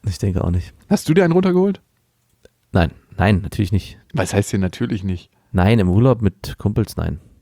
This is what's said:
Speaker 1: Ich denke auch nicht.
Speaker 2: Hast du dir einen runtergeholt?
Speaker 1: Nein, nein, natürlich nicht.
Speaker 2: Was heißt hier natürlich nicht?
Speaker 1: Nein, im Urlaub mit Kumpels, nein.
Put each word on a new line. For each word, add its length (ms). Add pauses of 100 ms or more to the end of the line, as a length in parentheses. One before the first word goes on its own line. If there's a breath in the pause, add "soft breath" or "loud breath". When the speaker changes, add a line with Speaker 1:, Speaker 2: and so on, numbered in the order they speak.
Speaker 1:
Ich 120
denke 260
auch 80
nicht. 220 (160)
Speaker 2:
Hast 180
du 60
dir 100
einen 100
runtergeholt? 480 (880)
Speaker 1:
Nein, 200 (260)
nein, 240
natürlich 300
nicht. 260 (160)
Speaker 2:
Was 200
heißt 160
hier 100
natürlich 440
nicht? 260 (220)
Speaker 1:
Nein, 280
im 100
Urlaub 320
mit 360
Kumpels, 400
nein. 220 (220)